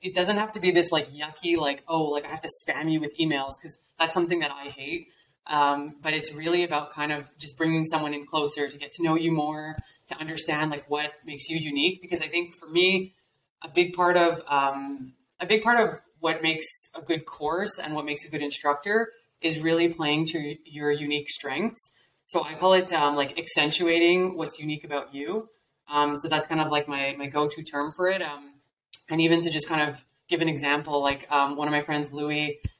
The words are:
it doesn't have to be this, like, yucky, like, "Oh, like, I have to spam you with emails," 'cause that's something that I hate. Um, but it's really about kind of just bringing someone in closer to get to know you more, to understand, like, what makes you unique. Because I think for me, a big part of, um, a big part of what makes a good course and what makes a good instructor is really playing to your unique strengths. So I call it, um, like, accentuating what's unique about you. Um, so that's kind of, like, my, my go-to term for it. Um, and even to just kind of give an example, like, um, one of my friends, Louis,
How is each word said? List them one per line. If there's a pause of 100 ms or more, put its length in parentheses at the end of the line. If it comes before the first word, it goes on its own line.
it
doesn't
have
to
be
this,
like,
yucky,
like,
"Oh,
like,
I
have
to (120)
spam
you
with
emails," (100)
'cause (200)
that's
something
that
I
hate. (380)
Um,
but
it's
really
about
kind
of
just
bringing
someone
in
closer
to
get
to
know
you
more, (340)
to
understand,
like,
what (120)
makes
you
unique.
Because
I
think
for
me, (480)
a
big
part
of,
um, (260)
a
big
part
of (200)
what
makes (280)
a
good
course
and
what
makes
a
good
instructor (280)
is
really
playing
to (100)
your
unique
strengths. (360)
So
I
call
it,
um,
like,
accentuating
what's
unique
about
you. (400)
Um,
so
that's
kind
of,
like,
my,
my
go-to
term
for
it.
Um, (560)
and
even
to
just
kind
of (240)
give
an
example,
like,
um,
one
of
my
friends,
Louis, (200)